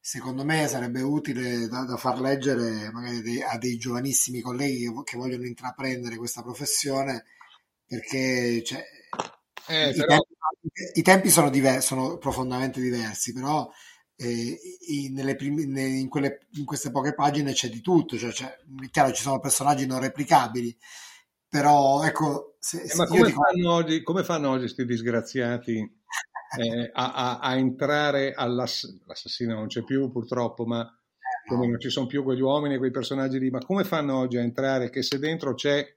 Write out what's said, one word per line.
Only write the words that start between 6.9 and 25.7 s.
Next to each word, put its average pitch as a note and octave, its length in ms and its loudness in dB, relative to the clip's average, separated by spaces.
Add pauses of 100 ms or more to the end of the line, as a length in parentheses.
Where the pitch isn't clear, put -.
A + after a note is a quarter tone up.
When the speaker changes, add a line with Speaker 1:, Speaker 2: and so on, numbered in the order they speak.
Speaker 1:
perché, B2 800 0
cioè, - 200 -8 (840)
Speaker 2:
Eh, D#3 220 2
Speaker 1:
i B2+ 40 -2
Speaker 2:
però D3+ 220 6
Speaker 1:
tempi, - 840 -2
i - 20 2
tempi F#3+ 280 8
sono D3 200 8
diver-, C3 320 4
sono C3 360 -2
profondamente B2+ 640 -2
diversi, A#2+ 520 -2
però, C3 360 -2 (460)
eh, A#2+ 440 -4 (300)
i-, C#3+ 220 -4
nelle C3+ 240 -2
prime, C#3+ 320 -2
ne-, C3+ 200 -2 (120)
in C3 100 -2
quelle, C#3 440 -2
in C#3+ 120 -6
queste C#3 280 -6
poche C#3+ 220 0
pagine C#3+ 380 2
c'è A#2+ 160 -2
di A2+ 120 -8
tutto, D#3 360 4
cioè, A2+ 140 -4
cioè, C3 180 -8 (340)
è C3 80 -12
chiaro, C3+ 220 4
ci - 100 -2
sono C#3 180 0
personaggi C#3 460 2
non C3 140 -2
replicabili, B2 760 2 (720)
però, C#3+ 560 6
ecco, D3 540 0
se, - 240 -6
Speaker 2:
Eh, - 60 -10
Speaker 1:
se - 80 -2
Speaker 2:
ma E3+ 80 6
Speaker 1:
io - 40 0
Speaker 2:
come G3+ 180 10
Speaker 1:
dico C#3+ 160 2
Speaker 2:
fanno F3 300 4
oggi, D#3+ 300 2
come F3 220 0
fanno D3+ 260 0
oggi B2+ 180 0
sti - 160 -4
disgraziati, A#2 920 -2 (280)